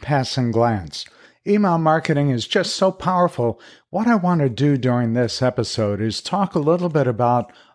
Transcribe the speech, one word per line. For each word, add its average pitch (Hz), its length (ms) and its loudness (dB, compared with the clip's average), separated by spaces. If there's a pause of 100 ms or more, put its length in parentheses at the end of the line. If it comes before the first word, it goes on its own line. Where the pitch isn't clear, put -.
passing 131 500 -2
glance. 110 540 0 (420)
Email 202 300 2
marketing 156 520 2
is 120 160 -2
just - 300 -2
so 190 160 2
powerful. 175 680 -2 (300)
What 214 180 -2
I 233 80 4
want 175 260 2
to 135 80 2
do 135 280 0
during 120 360 0
this 120 280 -2
episode 107 600 -2
is 110 200 -4
talk 190 320 -2
a 180 60 0
little 175 300 0
bit 147 180 0
about 120 460 0 (200)